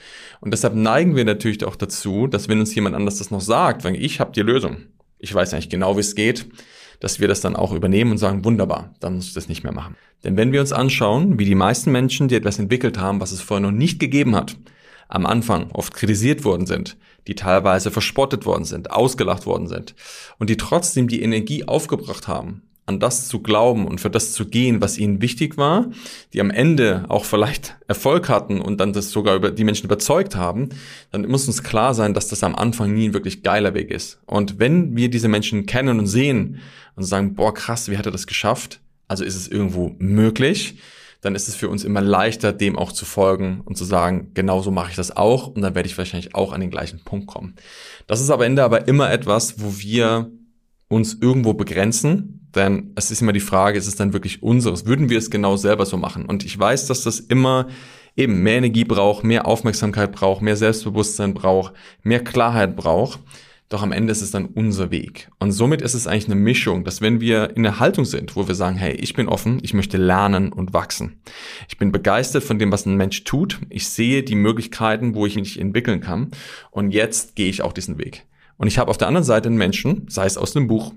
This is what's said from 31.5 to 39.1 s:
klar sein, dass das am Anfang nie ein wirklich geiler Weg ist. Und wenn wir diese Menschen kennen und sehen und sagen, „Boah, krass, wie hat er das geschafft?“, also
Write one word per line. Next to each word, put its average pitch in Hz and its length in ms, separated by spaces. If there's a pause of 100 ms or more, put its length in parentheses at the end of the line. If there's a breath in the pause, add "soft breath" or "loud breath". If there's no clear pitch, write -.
klar 113 320
sein, 104 180
dass 101 140
das - 160
am 95 120
Anfang 110 380
nie 110 160
ein 101 40
wirklich 95 280
geiler 98 320
Weg - 160
ist. - 360
Und 98 340
wenn 143 360
wir 120 140
diese 117 180
Menschen 104 380
kennen 123 340
und 104 80
sehen 120 520 (360 loud breath)
und 95 80
sagen, 98 300
„Boah, 107 200
krass, - 360
wie 101 80
hat 101 80
er 104 60
das 92 160
geschafft?“, - 540 (260)
also 98 160